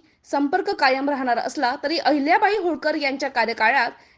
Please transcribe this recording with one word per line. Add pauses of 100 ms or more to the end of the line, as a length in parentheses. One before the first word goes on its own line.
(300)
संपर्क
कायम
राहणार
असला
तरी
अहिल्याबाई
होळकर
यांच्या
कार्यकाळात (260)